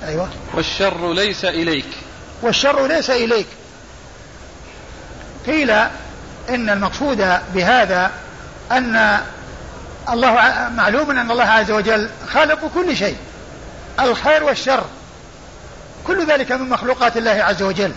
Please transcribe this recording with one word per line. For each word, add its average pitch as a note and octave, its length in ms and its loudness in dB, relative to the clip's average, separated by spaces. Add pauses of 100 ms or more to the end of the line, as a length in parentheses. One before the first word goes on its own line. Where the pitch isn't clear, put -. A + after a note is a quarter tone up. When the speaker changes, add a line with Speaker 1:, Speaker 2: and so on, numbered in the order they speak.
Speaker 1:
أيوة. D#3+ 240 -4 (260)
Speaker 2:
"والشر F3 580 0
ليس G3 320 0
إليك". E3 420 0 (560)
Speaker 1:
والشر C4+ 440 2
ليس D4+ 240 0
إليك. A#3 360 2 (2000)
قيل C#4+ 240 2 (800)
إن A#3+ 200 0
المقصود G3+ 680 2 (160)
بهذا F#3 560 4 (640)
أن A3 460 2 (920)
الله A#3 300 6
ع-، A#3+ 280 4
معلوم A#3 420 2
أن B3 200 0
الله A#3+ 140 4
عز G#3+ 260 4
وجل G#3+ 380 2 (240)
خالق D#4 420 2
كل F4 220 2
شيء، E3+ 200 0 (840)
الخير C#4 440 4
والشر، C4 400 2 (1200)
كل F4 200 0
ذلك C4+ 260 2
من C4 160 -2
مخلوقات A#3+ 480 0
الله A3+ 140 2
عز G3 320 2
وجل F#3+ 340 0